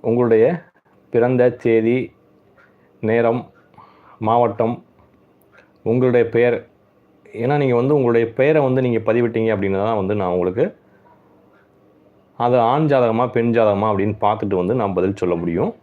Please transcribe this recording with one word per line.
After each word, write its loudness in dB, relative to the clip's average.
உங்களுடைய 4
பிறந்த 2
தேதி, 2
நேரம், 0
மாவட்டம், 0
உங்களுடைய 2
பெயர், 2
ஏன்னா 0
நீங்க 0
வந்து 0
உங்களுடைய 2
பெயரை 2
வந்து 0
நீங்க 0
பதிவிட்டீங்க 0
அப்படின்னா -2
தான் -2
வந்து -2
நான் -2
உங்களுக்கு 0
அது 2
ஆண் 0
ஜாதகமா, 2
பெண் 0
ஜாதகமா 2
அப்படின்னு -2
பார்த்துட்டு -2
வந்து 0
நான் -4
பதில் -2
சொல்ல 0
முடியும். -2